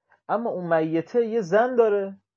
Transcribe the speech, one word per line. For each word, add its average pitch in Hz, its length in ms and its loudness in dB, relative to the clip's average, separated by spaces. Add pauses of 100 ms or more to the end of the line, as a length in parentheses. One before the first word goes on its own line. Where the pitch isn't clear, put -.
(280)
اما 220 220 -4
اون 170 280 0
میته 160 480 0
یه 220 140 -2
زن 220 340 0
داره، 202 420 0 (200)